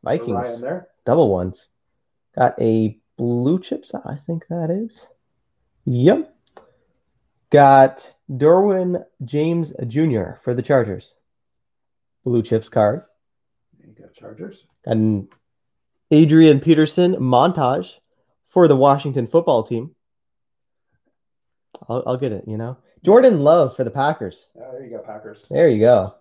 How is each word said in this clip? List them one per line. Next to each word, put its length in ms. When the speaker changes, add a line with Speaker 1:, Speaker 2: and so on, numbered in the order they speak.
Speaker 1:
Vikings. 320
Speaker 2:
Ryan 260
there. 260
Speaker 1:
Double 240
ones. 380
Got 260
a 360
blue 420
chips, 340
I 220
think 240
that 200
is. 360
Yep. 480
Got 600
Derwin 760
James 480
Junior 560
for 100
the 80
Chargers. 520
Blue 160
chips 260
card. 360
Speaker 2:
There 80
you 80
go, 180
Chargers. 520
Speaker 1:
And 440
Adrian 480
Peterson 560
montage 760
for 180
the 80
Washington 520
football 360
team. 320
I'll, 160
I'll 120
get 140
it, 160
you 100
know. 200
Jordan 400
Love 320
for 80
the 80
Packers. 640
Speaker 2:
Yeah, 160
there 120
you 60
go, 100
Packers. 500
Speaker 1:
There 200
you 100
go. 420